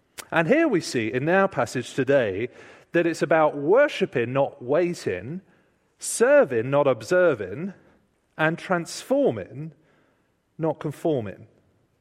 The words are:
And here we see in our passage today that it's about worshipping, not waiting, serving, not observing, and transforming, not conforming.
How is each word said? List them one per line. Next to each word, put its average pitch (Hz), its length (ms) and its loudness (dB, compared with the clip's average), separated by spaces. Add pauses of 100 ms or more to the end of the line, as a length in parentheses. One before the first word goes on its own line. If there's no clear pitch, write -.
(300)
And 160 180 0
here 320 180 4
we 208 140 0
see 113 320 -4
in 127 160 -2
our 196 180 2
passage 123 460 -4
today 120 560 0 (440)
that 170 140 2
it's 165 160 -2
about 156 340 2
worshipping, 156 760 0
not 135 300 -2
waiting, 143 800 -4 (560)
serving, 175 720 2
not 143 160 4
observing, 135 880 0 (640)
and 160 200 0
transforming, 165 1120 -4 (840)
not 156 220 -2
conforming. 139 640 -4 (540)